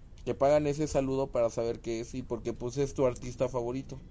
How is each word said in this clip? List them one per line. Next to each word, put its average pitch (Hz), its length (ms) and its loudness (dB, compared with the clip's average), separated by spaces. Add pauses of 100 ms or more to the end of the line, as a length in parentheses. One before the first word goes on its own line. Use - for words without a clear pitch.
(260)
que 123 80 0
pagan 147 340 6
ese 143 200 0
saludo 135 400 2
para 117 240 2
saber 117 280 -2
que 113 220 -4
es - 140 -8
y 127 80 -4
porque, 113 300 -4
pues, 120 240 -6
es 139 180 0
tu 139 100 4
artista 123 420 0
favorito. 127 520 -4 (120)